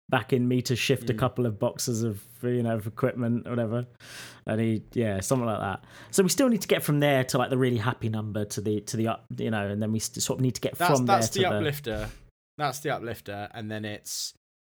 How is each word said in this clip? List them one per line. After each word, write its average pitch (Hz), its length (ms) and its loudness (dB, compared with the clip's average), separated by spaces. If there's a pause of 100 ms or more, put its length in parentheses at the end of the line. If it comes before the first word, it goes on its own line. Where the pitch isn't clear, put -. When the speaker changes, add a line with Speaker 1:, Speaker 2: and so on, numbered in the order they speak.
(100)
Speaker 1:
back 127 240 2
in 123 140 2
me 127 140 2
to 120 140 0
shift 117 340 0
a 123 40 0
Speaker 2:
Mm. 110 60 -2
Speaker 1:
couple 123 260 0
of 107 140 -2
boxes 117 440 -2
of, 104 180 -2 (220)
you 123 180 0
know, 117 140 0
of 104 100 -4
equipment, 117 640 -2
whatever. 120 380 -2 (580)
And 110 140 0
he, 113 240 2 (100)
yeah, 107 280 0
something 123 260 0
like 107 140 -2
that. 98 220 -4 (280)
So - 100 4
we 185 80 6
still 262 200 4
need 226 120 2
to - 60 -8
get 165 160 2
from 147 160 2
there 139 240 4
to, - 140 0
like, 123 120 2
the 131 80 2
really 127 200 4
happy 113 320 -2
number 107 340 -4
to 104 180 -6
the, 104 200 0
to - 160 -6
the 110 100 2
up, - 180 -4 (120)
you 120 120 -2
know, 104 160 0
and 101 160 -2
then 107 120 0
we 110 60 0
st-, - 220 -6
sort - 180 -2
of - 40 0
need 127 120 2
to - 60 -8
get - 160 -4
Speaker 2:
That's, 165 200 4
Speaker 1:
from 127 80 2
Speaker 2:
that's 117 240 4
Speaker 1:
there 190 140 0
Speaker 2:
the 180 40 4
Speaker 1:
to 175 60 2
the - 60 0
Speaker 2:
uplifter. 110 500 -4 (480)
That's 143 220 -2
the 156 100 -4
uplifter, 104 640 -6
and 107 180 -10
then 107 140 -6
it's, - 480 -8 (400)